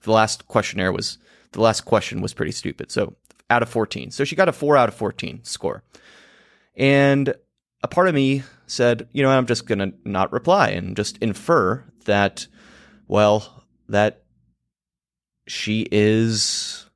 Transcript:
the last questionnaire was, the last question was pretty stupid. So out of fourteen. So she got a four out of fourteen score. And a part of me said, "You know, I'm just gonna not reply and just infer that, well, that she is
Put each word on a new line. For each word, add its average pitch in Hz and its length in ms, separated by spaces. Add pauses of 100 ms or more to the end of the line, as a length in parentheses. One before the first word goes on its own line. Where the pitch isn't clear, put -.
the 107 100
last 110 360
questionnaire 98 440
was, 107 280 (320)
the 95 100
last 110 200
question 98 400
was 98 120
pretty - 200
stupid. - 380
So - 260 (320)
out 120 120
of 117 80
fourteen. - 400
So - 140
she 143 120
got 185 140
a 143 40
four 147 240
out 120 120
of - 60
fourteen - 480
score. - 400 (920)
And 139 600 (480)
a 120 40
part 180 200
of 170 80
me 135 280 (220)
said, 120 460
"You 139 100
know, 135 80
I'm 131 160
just 117 220
gonna 98 240 (120)
not 101 280
reply 170 380
and 92 260
just - 240
infer 113 640 (220)
that, 101 420 (600)
well, 104 580 (240)
that 104 340 (1200)
she 107 460
is 107 1040